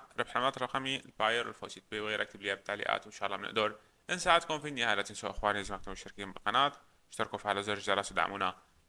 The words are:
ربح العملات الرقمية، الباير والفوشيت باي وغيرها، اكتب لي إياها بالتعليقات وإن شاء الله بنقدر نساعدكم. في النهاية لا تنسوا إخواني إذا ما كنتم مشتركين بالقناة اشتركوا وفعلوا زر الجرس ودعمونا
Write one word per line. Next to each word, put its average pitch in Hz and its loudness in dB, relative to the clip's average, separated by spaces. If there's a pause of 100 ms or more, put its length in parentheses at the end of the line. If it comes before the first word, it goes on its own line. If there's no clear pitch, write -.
(200)
ربح 120 0
العملات 127 2
الرقمية، 131 -2
الباير 113 0
والفوشيت - -12
باي 107 -4
وغيرها، 104 0
اكتب 98 -8
لي 101 -4
إياها 98 0
بالتعليقات 101 0
وإن 104 -16
شاء - -6
الله 98 -2
بنقدر 104 0 (300)
نساعدكم. 170 4
في 143 -8
النهاية 120 2
لا 101 2
تنسوا 101 -4
إخواني 104 2
إذا 98 -4
ما 98 -4
كنتم 98 -8
مشتركين 98 -10
بالقناة 127 2 (400)
اشتركوا 107 -4
وفعلوا 101 0
زر 104 0
الجرس 101 0
ودعمونا 92 0 (340)